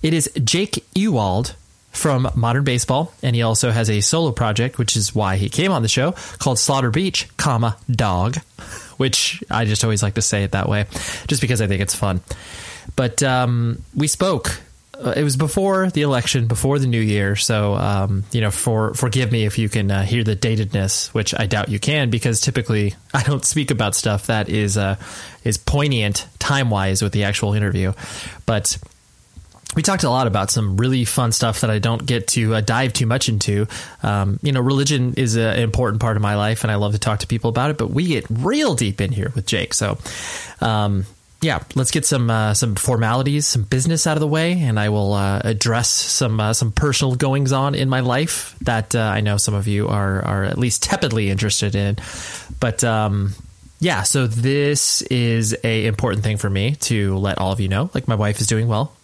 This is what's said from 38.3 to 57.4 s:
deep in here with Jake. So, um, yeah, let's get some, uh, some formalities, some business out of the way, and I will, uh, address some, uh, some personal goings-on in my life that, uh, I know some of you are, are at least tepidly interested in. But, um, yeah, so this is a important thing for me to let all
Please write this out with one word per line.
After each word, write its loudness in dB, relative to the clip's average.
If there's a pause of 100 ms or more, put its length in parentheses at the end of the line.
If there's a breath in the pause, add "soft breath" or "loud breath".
deep -2
in 0
here -2
with -4
Jake. -2
So, -2 (640 loud breath)
um, 2 (340)
yeah, 0 (140)
let's 2
get 0
some, 2
uh, 2
some 0
formalities, 2
some 0
business 0
out 0
of 0
the 0
way, 2
and 2
I 2
will, 2
uh, 0
address 0
some, 0
uh, 2
some 0
personal 0
goings-on 0
in 0
my 2
life 0
that, 0
uh, 2
I 0
know 2
some 0
of 0
you 0
are, 0
are 0
at -2
least 0
tepidly 0
interested 0
in. 0 (640 loud breath)
But, 0
um, 0 (480)
yeah, 0
so 2
this 0
is 0
a 0
important 0
thing 0
for -2
me 0
to 0
let 0
all 0